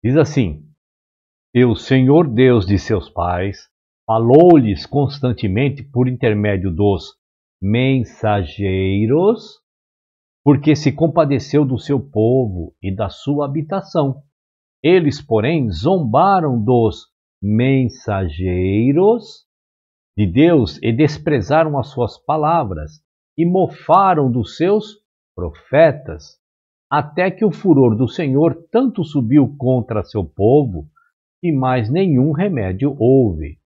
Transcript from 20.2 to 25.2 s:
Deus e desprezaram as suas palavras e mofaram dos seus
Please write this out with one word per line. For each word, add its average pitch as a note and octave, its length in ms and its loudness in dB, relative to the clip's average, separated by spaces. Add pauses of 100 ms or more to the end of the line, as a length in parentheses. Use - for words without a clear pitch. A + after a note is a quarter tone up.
Deus C3+ 540 2
e A#2 120 -2
desprezaram D3+ 840 0
as - 100 -6
suas - 280 -6
palavras B2 840 -4 (340)
e D#3+ 80 0
mofaram F3 840 0
dos A#2 260 -4
seus G3+ 440 -2 (340)